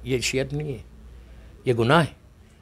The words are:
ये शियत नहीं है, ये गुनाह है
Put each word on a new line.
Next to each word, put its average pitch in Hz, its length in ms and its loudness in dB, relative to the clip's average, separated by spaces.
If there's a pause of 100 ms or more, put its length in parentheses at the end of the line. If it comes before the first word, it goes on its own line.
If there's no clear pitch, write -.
ये 123 140 -2
शियत 135 320 -2
नहीं 147 200 -6
है, 110 120 -12 (800)
ये 127 80 4
गुनाह 117 260 4
है - 160 0 (460)